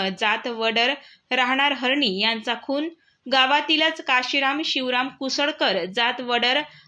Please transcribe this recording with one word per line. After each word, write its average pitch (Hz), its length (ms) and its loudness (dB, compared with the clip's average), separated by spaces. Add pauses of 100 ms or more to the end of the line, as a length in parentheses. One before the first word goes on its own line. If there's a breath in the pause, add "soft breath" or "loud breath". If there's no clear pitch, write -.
(200)
जात 220 280 0
वडर, 233 460 0 (380 loud breath)
राहणार 262 420 2
हरणी 254 480 0
यांचा 226 320 0 (100)
खून 285 240 -2 (380 soft breath)
गावातीलच 302 760 2
काशीराम 269 640 0
शिवराम 254 440 -2
कुसळकर, 269 760 -2
जात 240 360 -2
वडर, 240 400 0 (260 loud breath)